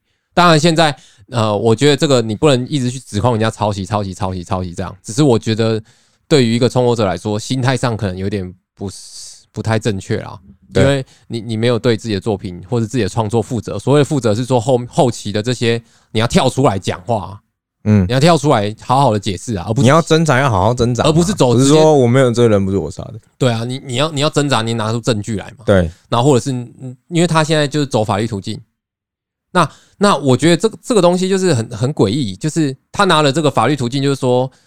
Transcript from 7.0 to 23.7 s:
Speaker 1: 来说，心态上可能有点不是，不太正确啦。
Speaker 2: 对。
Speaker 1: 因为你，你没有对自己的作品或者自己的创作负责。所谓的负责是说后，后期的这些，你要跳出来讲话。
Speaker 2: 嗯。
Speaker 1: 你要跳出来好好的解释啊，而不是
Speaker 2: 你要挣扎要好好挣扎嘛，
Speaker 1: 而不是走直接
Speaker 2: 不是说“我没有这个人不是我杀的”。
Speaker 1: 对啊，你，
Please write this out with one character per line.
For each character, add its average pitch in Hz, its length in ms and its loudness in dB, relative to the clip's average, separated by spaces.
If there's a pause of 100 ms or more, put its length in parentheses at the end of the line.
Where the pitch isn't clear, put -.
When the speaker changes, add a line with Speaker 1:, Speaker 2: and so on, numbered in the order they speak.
Speaker 1:
来 90 120 -2
说， 107 220 -4
心 131 200 -6
态 131 160 0
上 117 220 -2
可 104 80 -6
能 92 100 -4
有 95 140 -4
点 95 240 -6 (220)
不 98 140 -10
是， - 80 -16 (540)
不 110 100 -10
太 110 160 0
正 104 220 -2
确 107 220 -6
啦。 - 180 -16 (340)
Speaker 2:
对。 - 100 2
Speaker 1:
因 135 60 4
为 135 160 -2 (220)
你， 117 120 -6
你 110 160 -6
没 113 120 0
有 120 100 2
对 117 180 2
自 110 120 -8
己 107 80 -2
的 92 40 -2
作 95 160 -2
品 92 320 -12
或 123 120 -2
者 113 80 -2
自 127 100 -6
己 113 60 0
的 92 60 -2
创 110 200 -4
作 117 100 0
负 107 220 -4
责。 92 160 -8
所 135 160 0
谓 147 60 4
的 143 60 2
负 151 140 -2
责 110 140 0
是 120 100 -4
说 123 160 0
后， 123 300 0
后 131 220 0
期 - 200 -8
的 104 120 -4
这 123 100 -4
些， 117 260 -2 (320)
你 110 80 -2
要 113 60 0
跳 139 240 2
出 131 140 -2
来 101 160 2
讲 87 240 -6
话。 95 360 -6 (440)
Speaker 2:
嗯。 107 240 4
Speaker 1:
你 117 60 -2
要 135 60 2
跳 165 160 4
出 151 140 0
来 107 320 0
好 127 200 2
好 127 120 2
的 107 60 0
解 98 180 -6
释 - 160 -8
啊， 85 140 -6
而 110 60 -2
不 123 80 0
是 - 20 2
Speaker 2:
你 120 60 6
要 160 120 4
挣 160 240 2
扎 131 140 2
要 139 100 0
好 95 140 2
好 113 100 2
挣 120 220 0
扎 120 80 0
嘛， 147 80 2
Speaker 1:
而 - 20 2
不 165 80 4
是 175 100 0
走 127 240 2
直 131 100 4
接 139 40 4
Speaker 2:
不 147 60 6
是 156 60 6
说 156 140 6
“我 127 120 4
没 123 120 4
有 127 120 4
这 117 100 0
个 117 80 6
人 101 160 2
不 95 60 -2
是 98 60 0
我 78 120 -4
杀 - 140 -14
的”。 - 100 -16 (240)
Speaker 1:
对 127 140 0
啊， 113 120 -6
你， 127 220 -8